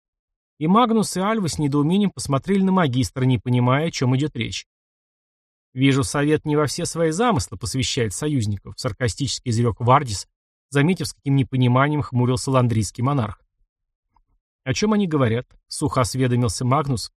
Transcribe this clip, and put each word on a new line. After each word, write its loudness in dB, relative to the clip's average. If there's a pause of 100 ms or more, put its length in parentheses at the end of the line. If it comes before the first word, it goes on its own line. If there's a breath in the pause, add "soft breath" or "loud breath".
(580)
И -2
Магнус, 2
и -2
Альва 0
с -6
недоумением 2
посмотрели -2
на 2
магистра, 0
не 4
понимая, 2
о -8
чём 0
идёт -2
речь. -8 (1080)
«Вижу, 4
совет 0
не -2
во 2
все -6
свои -2
замыслы -2
посвящает -4
союзников», -4
саркастически -4
изрёк 0
Вардис, 2 (420)
заметив, 0
с -14
каким -4
непониманием 2
хмурился -2
ландрийский 0
монарх. -2 (1200)
«О -4
чём 0
они 0
говорят?» 0 (200)
сухо -2
осведомился 0
Магнус, -2